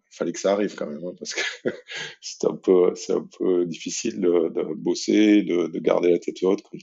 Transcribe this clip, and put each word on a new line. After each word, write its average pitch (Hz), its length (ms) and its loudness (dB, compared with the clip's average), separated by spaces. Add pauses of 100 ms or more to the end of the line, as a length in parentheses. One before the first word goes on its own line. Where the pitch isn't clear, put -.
(120)
il - 40 -20
fallait 82 160 -4
que - 80 -10
ça 95 140 2
arrive 101 220 -2
quand - 120 -8
même, 73 180 -12
hein, 90 140 -8
parce - 160 -10
que - 60 -4 (220)
<laughs> - 580 -10
c'est - 240 -8
un - 100 0
peu, 92 400 4
c'est - 180 -6
un 87 140 -2 (100)
peu 90 280 0
difficile 107 540 -8
de, 87 300 2
de 78 240 -6
bosser, 104 680 4
de, 87 240 0
de 82 120 -6
garder 87 320 2
la 87 80 4
tête - 240 -8
haute 92 200 0
quand - 200 -18